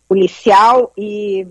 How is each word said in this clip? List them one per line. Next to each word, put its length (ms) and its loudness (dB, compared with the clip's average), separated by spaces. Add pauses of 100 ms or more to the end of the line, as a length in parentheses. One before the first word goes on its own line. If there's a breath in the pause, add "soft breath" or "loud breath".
policial 920 0
e 540 -8